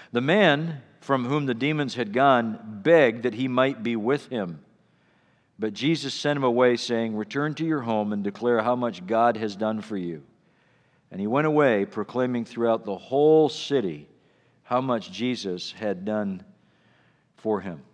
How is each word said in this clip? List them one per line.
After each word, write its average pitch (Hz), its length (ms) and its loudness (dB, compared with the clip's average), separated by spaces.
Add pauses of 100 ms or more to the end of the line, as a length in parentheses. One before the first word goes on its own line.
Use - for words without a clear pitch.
(140)
The 240 80 0
man 156 640 2 (160)
from 135 240 0
whom 139 220 -2
the 127 80 0
demons 139 420 -2
had 117 160 -4
gone 117 720 2
begged 131 400 6
that 120 120 -2
he 131 120 -2
might 131 340 0
be 117 140 -2
with 123 320 -2
him. 90 320 -6 (1000)
But 104 160 -4
Jesus 135 400 -2
sent 147 220 -2
him 139 80 -2
away, 123 320 4
saying, 113 400 -2
"Return 139 400 -4
to 156 100 -4
your 156 160 -2
home 107 300 -2
and 101 140 -2
declare 113 360 0
how 123 140 0
much 107 320 -6
God 113 300 2
has 107 180 -6
done 107 240 -2
for 104 160 -8
you." 85 280 -6 (840)
And 95 120 -8
he 101 60 -2
went 139 200 2
away, 135 380 4
proclaiming 120 580 -4
throughout 117 400 0
the 98 140 -6
whole 151 500 4
city 95 640 -4 (540)
how 123 180 -2
much 117 280 -2
Jesus 98 600 -6
had 98 320 -6
done 104 400 -4 (920)
for 107 240 -2
him. 87 220 -10 (100)